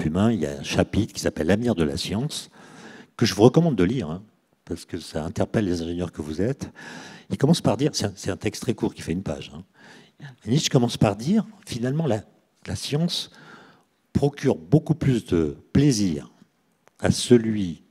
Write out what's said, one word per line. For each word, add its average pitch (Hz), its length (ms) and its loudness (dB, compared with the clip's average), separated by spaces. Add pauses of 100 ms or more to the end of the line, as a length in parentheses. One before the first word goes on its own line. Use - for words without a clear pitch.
humain. 90 260 2
Il 110 100 0
y 76 60 0
a 71 120 -8
un 71 40 -12
chapitre - 520 -2
qui - 60 -10
s'appelle 78 260 -2
L'avenir 110 280 2
de 85 80 0
la 71 140 0
science, 110 540 -6 (640)
que - 80 0
je 98 100 0
vous 98 80 4
recommande 156 320 6
de 92 100 2
lire, 101 260 0
hein, 90 120 -8 (440)
parce - 180 -10
que - 140 -12
ça 78 260 -6
interpelle 92 400 -2
les 87 160 -2
ingénieurs 85 320 -6
que - 80 -10
vous 78 220 -6
êtes. 127 280 -4 (600)
Il 98 80 -4
commence 156 240 2
par 113 160 2
dire, 143 160 0
c'est - 100 -2
un, 101 120 -4
c'est - 140 -6
un 90 60 -4
texte - 240 -6
très 113 140 -2
court - 200 -4
qui - 60 -18
fait - 120 -6
une 92 100 -4
page, 71 320 -8
hein. 76 100 -16 (840)
Nietzsche 127 220 0
commence 120 300 2
par 104 180 2
dire, 160 300 0 (180)
finalement, 131 420 -4
la, 107 160 0 (440)
la - 100 -4
science - 540 -4 (840)
procure 139 440 2
beaucoup 151 380 2
plus 123 300 2
de 78 320 0 (160)
plaisir 104 580 2 (680)
à 90 120 4
celui 104 800 2